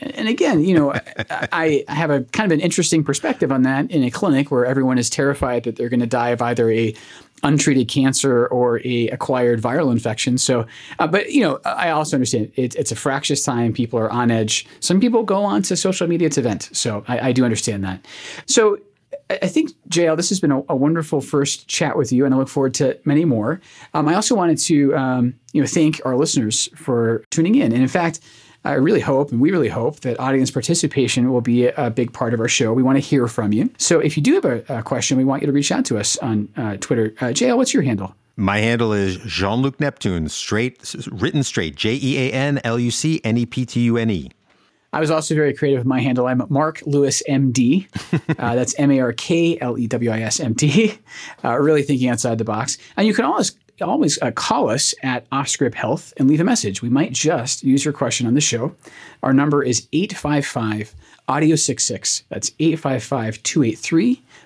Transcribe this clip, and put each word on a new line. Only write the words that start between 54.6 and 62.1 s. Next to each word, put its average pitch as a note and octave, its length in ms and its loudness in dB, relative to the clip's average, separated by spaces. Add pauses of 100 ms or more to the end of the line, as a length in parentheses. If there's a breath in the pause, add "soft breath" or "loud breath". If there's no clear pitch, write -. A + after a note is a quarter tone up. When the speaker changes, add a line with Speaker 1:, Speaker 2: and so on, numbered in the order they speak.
Speaker 1:
us B2+ 320 0
at B2+ 300 -4
Off C3+ 160 -2
Script B2 260 0
Health - 420 -4
and C3 120 4
leave D#3 120 4
a E3+ 40 2
message. F#3 380 -2
We - 60 -4
might C3+ 240 2
just C#3+ 520 -2
use C3+ 200 4
your D3 80 0
question A#2+ 340 -2
on A#2 80 2
the D3 60 4
show. C3+ 340 -2 (480 loud breath)
Our C3+ 100 2
number C#3+ 300 4
is A#2+ 300 -2
eight F#3 200 -2
five D3 340 -2
five G#2+ 480 -4 (320 soft breath)
audio D3+ 300 2
six C#3 280 -2
six. - 440 -6